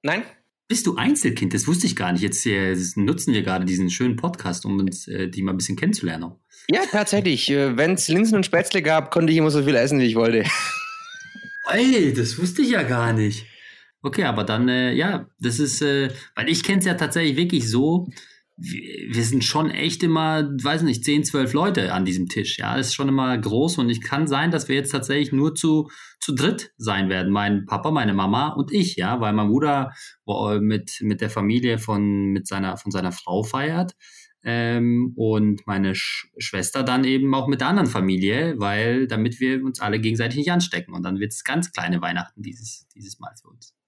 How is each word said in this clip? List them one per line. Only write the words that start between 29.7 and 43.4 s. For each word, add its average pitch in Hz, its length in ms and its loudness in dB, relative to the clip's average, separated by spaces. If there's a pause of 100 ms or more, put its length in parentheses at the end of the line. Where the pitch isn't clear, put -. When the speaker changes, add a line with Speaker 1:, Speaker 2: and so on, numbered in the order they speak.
Speaker 2:
wo, 104 360 -2
mit, 107 420 -2
mit 104 180 -2
der 104 100 -4
Familie 113 480 0
von, 101 540 0
mit 98 160 -4
seiner, 95 300 -4
von - 120 -10
seiner 92 220 -2
Frau 90 300 -4
feiert, 156 500 -2 (520)
ähm, 120 720 0
und 107 500 2
meine 98 280 0
Sch-, - 320 -6 (120)
Schwester 120 460 -4
dann 127 200 2
eben 135 300 2
auch 131 140 -2
mit 139 120 0
der 135 80 0
anderen 190 200 2
Familie, 104 720 0
weil, 113 500 0
damit 113 320 -2
wir 131 240 0
uns 127 160 -6
alle 107 200 -2
gegenseitig 113 380 -2
nicht 151 140 0
anstecken 175 420 -2
und 87 80 -6
dann 95 160 -4
wird's 104 240 -6
ganz 170 300 -4
kleine - 280 -2
Weihnachten - 420 -6
dieses, - 520 -16
dieses 101 240 -18
Mal - 220 -18